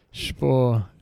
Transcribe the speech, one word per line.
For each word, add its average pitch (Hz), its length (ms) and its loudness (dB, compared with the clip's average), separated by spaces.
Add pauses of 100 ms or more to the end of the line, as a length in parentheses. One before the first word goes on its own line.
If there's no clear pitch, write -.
(120)
Je - 100 -16
suis - 120 -8
pas, 123 560 0 (120)